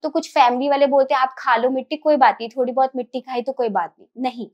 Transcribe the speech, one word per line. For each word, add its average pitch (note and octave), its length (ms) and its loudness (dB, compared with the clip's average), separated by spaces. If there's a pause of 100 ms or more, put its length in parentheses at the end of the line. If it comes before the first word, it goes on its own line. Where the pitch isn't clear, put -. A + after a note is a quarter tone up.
तो D#4 60 -4
कुछ D#4+ 200 -4
फैमिली B3+ 400 2
वाले C#4 180 2
बोलते C4+ 260 2
हैं, C4 80 0
"आप C4 160 -2
खा B3 180 0
लो A#3 140 2
मिट्टी, C4 260 -6
कोई D4+ 200 2
बात B3 260 4
नहीं, A3+ 80 -8
थोड़ी B3+ 240 -4
बहुत C4 220 0
मिट्टी B3 260 -8
खाई B3+ 200 -8
तो C4 100 -6
कोई B3+ 180 -2
बात F#3 300 -6
नहीं।" A3+ 220 -16
नहीं, A#3+ 320 -6